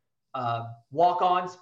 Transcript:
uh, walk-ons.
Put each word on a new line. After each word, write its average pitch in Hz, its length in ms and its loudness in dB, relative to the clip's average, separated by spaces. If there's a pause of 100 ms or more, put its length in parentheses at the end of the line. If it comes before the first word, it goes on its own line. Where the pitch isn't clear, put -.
(340)
uh, 117 320 -4 (260)
walk-ons. 180 720 2